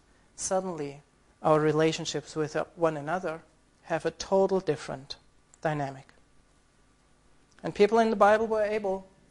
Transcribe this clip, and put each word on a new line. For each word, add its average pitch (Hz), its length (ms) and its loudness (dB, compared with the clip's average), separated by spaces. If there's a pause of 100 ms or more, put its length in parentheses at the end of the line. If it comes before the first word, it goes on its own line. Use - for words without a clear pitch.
(360)
suddenly 160 640 -4 (400)
our 156 180 4
relationships 156 760 0
with 151 200 -4 (200)
one 160 220 0
another 165 440 -6 (420)
have 165 220 -4
a 165 60 0
total 196 480 0
different 143 560 -8 (460)
dynamic. 139 520 -6 (1500)
And 160 100 -6
people 208 240 4
in 226 140 4
the 220 40 0
Bible 214 300 6
were 220 160 -2
able 202 460 -4 (240)